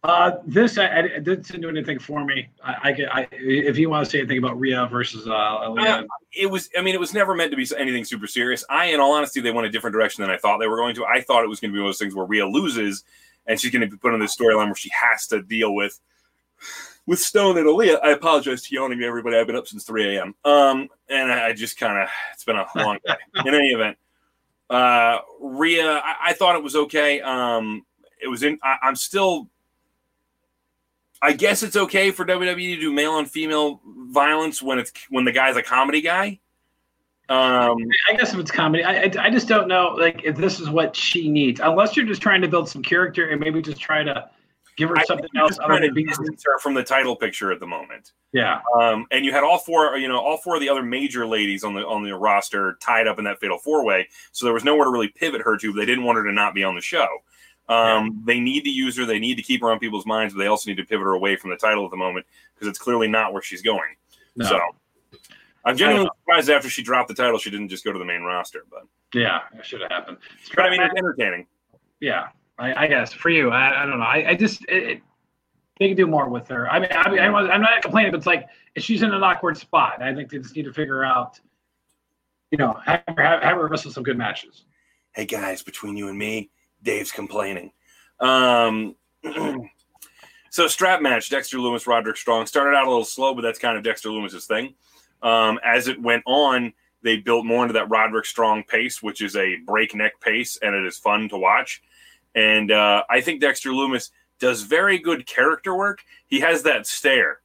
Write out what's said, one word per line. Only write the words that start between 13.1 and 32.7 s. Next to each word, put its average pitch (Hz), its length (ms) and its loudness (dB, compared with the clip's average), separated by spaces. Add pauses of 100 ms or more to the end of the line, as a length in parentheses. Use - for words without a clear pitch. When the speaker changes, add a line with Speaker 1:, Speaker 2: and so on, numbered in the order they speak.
Speaker 2:
and 113 140 -2
she's 123 120 -4
gonna 117 160 0
be 101 80 -12
put 120 180 -2
on 110 60 0
this 104 160 -2
storyline 110 300 4
where 104 100 -4
she - 140 -12
has - 380 0
to 107 120 -2
deal 107 320 -2
with, 101 280 -4 (1040)
with 180 140 0
Stone 196 380 4
and 156 100 6
Aaliyah. 175 340 6
I 151 80 6
apologize 143 520 2
to - 120 -12
yawning 131 240 -2
to 120 80 -4
everybody. 117 300 -2
I've 113 100 4
been 110 80 -4
up 117 140 -6
since 104 160 -14
three 104 320 -2
A 95 60 -2
M. 98 120 -10 (100)
Um, 139 440 6 (200)
and 131 220 0
I, 120 200 0
I - 20 -2
just 110 260 -8
kinda, 101 300 -2 (240)
it's - 100 -20
been 113 140 0
a 95 180 -2
long 104 320 0
day. 160 80 0 (220)
Speaker 1:
<laughs> 135 100 -2
Speaker 2:
In 139 80 2
any 143 140 4
event, 110 280 0 (720)
uh, 123 500 4 (220)
Rhea, 156 580 0
I, 151 160 -4 (100)
I 170 80 4
thought 175 240 4
it 156 80 -2
was 135 100 -10
okay. 147 460 2
Um, 120 680 -2 (340)
it 117 60 -8
was 120 160 -6
in, 151 220 0
I, 135 180 0
I'm 131 140 0
still, 185 520 0 (1800)
I 147 80 6
guess 202 300 2
it's 202 140 -2
okay 196 340 2
for 185 140 -6
W 180 260 0
W 180 180 -4
E 180 60 -4